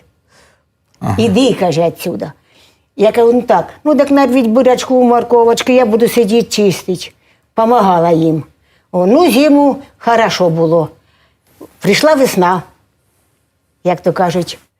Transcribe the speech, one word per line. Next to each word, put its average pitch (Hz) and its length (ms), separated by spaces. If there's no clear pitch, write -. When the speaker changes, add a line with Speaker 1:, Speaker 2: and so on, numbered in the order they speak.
Speaker 1:
Ага. 143 180
Speaker 2:
«Іди», 226 360
каже, 170 320
«отсюда». 170 460
Я 208 160
кажу: 233 200
«Ну 240 100
так, 185 260
ну 302 100
так 277 160
нарвіть 269 360
бурячку, 247 580
морковочки, 233 680
я 247 120
буду 220 220
сидіти 233 400
чистить». - 680
Помагала 196 560
їм. 160 320
О, 180 140
ну, 294 260
зиму 285 440
хорошо 214 520
було. 160 380
Прийшла 247 360
весна, 185 480
як 180 160
то 175 120
кажуть, 175 460